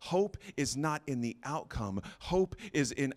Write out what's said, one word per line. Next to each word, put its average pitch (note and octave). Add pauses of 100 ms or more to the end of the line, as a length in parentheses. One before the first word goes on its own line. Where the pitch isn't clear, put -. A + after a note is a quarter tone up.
hope G3 (200)
is C3
not D3+
in B2+
the A#2
outcome. A2 (180)
Hope F#3 (180)
is C3+
in C3+